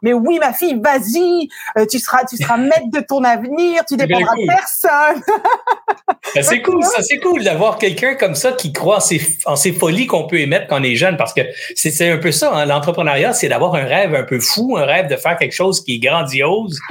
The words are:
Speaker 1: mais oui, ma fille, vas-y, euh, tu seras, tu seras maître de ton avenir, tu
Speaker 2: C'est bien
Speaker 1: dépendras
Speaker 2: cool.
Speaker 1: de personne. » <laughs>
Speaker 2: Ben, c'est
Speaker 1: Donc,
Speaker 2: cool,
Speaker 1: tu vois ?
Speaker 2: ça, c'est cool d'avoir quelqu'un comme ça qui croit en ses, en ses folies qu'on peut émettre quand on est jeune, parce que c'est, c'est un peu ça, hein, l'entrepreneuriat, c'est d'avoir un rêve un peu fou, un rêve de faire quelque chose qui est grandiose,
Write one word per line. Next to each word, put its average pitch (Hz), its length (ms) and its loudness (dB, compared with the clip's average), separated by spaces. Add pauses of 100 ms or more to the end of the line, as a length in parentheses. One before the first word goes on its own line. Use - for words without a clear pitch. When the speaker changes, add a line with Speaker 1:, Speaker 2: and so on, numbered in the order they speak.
Speaker 1:
mais 233 100 2
oui, 247 260 2
ma 285 140 2
fille, 285 280 -2
vas-y, 294 680 0 (280)
euh, 220 100 4
tu 254 120 -2
seras, 254 260 0
tu 247 120 -10
seras 233 200 0
maître 269 360 2
de 294 80 0
ton 269 240 -2
avenir, 294 600 0
tu 285 140 -4
Speaker 2:
C'est 277 80 0
bien 180 120 2
Speaker 1:
dépendras - 160 2
Speaker 2:
cool. 226 120 -2
Speaker 1:
de 349 60 2
personne. » 302 680 2 (180)
<laughs> - 40 -2 (880)
Speaker 2:
Ben, 143 80 2
c'est 226 140 2
Speaker 1:
Donc, 240 100 -4
Speaker 2:
cool, 349 140 2
Speaker 1:
tu 320 60 2
vois ? 403 80 2
Speaker 2:
ça, 466 80 0
c'est 285 160 0
cool 339 240 0
d'avoir 190 360 0
quelqu'un 220 360 0
comme 202 200 0
ça 254 180 0
qui 185 200 -6
croit 190 260 2
en - 20 0
ses, 165 200 0 (260)
en 151 100 0
ses 175 160 2
folies 180 340 0
qu'on 165 200 0
peut 165 120 -2
émettre 147 300 0
quand 139 120 0
on 135 40 0
est 123 100 0
jeune, 175 220 2
parce 120 160 -2
que - 80 0 (340)
c'est, - 160 -2
c'est 170 180 0
un 165 100 2
peu 165 120 -2
ça, 247 240 2
hein, 147 120 0
l'entrepreneuriat, 151 680 0
c'est 185 160 0
d'avoir 131 260 0
un 143 100 -2
rêve 160 300 0
un 135 80 0
peu 123 160 -2
fou, 226 380 -2
un 151 80 0
rêve 156 240 0
de 139 80 -2
faire 165 200 0
quelque 139 180 -2
chose 185 300 0
qui 123 120 -4
est - 20 -4
grandiose, 147 800 0 (120)